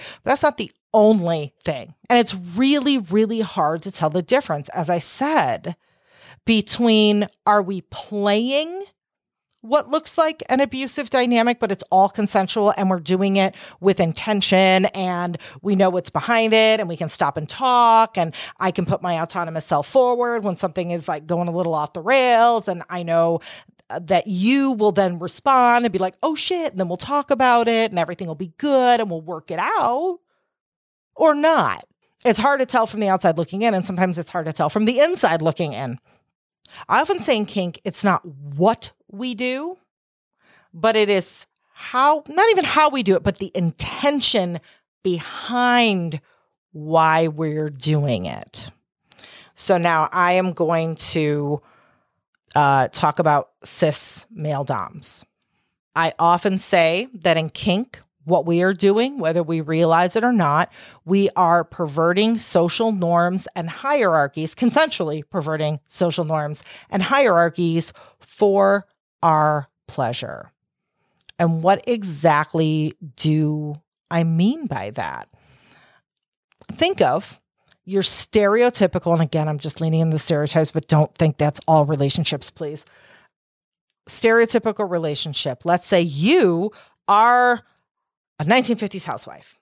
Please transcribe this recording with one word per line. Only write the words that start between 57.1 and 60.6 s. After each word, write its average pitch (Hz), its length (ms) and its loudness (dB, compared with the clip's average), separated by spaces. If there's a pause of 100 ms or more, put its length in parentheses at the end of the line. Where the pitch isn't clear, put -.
that 170 240 0
in 160 140 -4
kink, - 500 -4 (240)
what 170 220 0
we 170 160 2
are 190 100 2
doing, 226 460 0
whether 165 240 0
we 160 180 -4
realize 165 540 2
it 220 80 0
or 247 100 2
not, 160 380 2 (340)